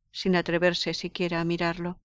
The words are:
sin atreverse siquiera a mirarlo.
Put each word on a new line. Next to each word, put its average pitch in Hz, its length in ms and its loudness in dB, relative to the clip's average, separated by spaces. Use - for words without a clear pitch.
sin - 240 2
atreverse 170 580 2
siquiera 170 480 -2
a 165 40 0
mirarlo. 170 600 -2